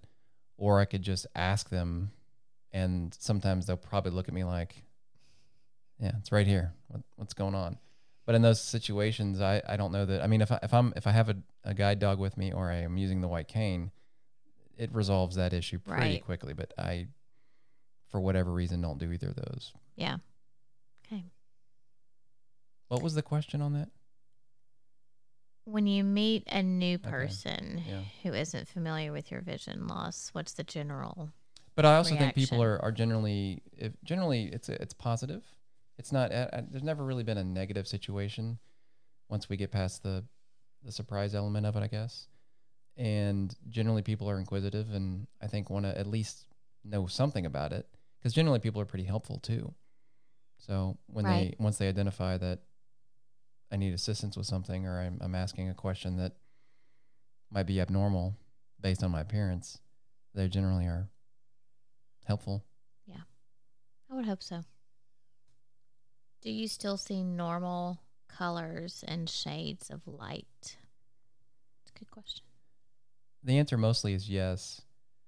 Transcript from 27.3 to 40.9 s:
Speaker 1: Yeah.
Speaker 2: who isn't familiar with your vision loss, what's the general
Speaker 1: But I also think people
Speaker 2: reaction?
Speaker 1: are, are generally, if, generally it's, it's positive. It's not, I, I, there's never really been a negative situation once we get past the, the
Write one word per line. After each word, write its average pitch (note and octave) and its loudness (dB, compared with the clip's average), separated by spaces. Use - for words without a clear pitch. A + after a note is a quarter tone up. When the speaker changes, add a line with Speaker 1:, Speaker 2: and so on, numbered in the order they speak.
Speaker 1:
Yeah. F#2+ -6
Speaker 2:
who E3+ -4
isn't D3 -4
familiar D#3+ -4
with D3 -10
your - -8
vision - -8
loss, - -8
what's E3 -8
the E3 -10
general D3 -8
Speaker 1:
But D3+ 8
I D3+ 12
also E3 4
think C3+ 4
people C3 4
Speaker 2:
reaction? - 6
Speaker 1:
are, A2 4
are A2 2
generally, G#2+ 0
if, - -6
generally D#3+ 0
it's, - -8
it's - -6
positive. B2+ -4
It's - -12
not, B2+ 2
I, B2 0
I, A#2+ -4
there's C3+ -8
never D3 -2
really B2+ -2
been G#2+ -2
a F#2+ -2
negative F#2+ -4
situation G2+ -4
once - -4
we G2+ -2
get G2 -4
past F#2+ 0
the, F#2+ -4
the G#2+ -12